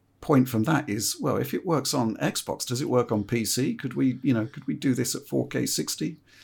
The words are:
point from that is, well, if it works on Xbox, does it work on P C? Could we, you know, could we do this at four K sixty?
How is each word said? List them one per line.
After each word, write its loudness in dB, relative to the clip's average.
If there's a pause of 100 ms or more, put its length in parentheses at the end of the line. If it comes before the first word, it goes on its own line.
(220)
point 6
from 2
that 0
is, -2
well, 0
if -2
it -4
works 0
on 0
Xbox, -2
does -4
it -4
work 2
on 2
P 0
C? 0
Could -6
we, 2
you 4
know, 2
could -10
we -2
do 0
this 0
at -10
four 0
K -2
sixty? -4 (260)